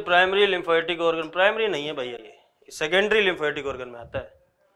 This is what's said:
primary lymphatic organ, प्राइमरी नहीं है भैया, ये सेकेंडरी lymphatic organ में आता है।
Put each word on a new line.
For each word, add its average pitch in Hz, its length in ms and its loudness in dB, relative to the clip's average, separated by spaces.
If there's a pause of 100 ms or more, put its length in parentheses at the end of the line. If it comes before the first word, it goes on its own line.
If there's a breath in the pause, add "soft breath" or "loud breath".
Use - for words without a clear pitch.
primary 185 440 4
lymphatic 165 540 0
organ, 165 300 0
प्राइमरी 214 360 2
नहीं 147 180 -4
है 151 60 -6
भैया, 123 260 -8
ये - 540 -20
सेकेंडरी 202 500 2
lymphatic 147 500 -2
organ 127 140 -10
में 120 140 -16
आता 120 180 -10
है। 127 140 -12 (440)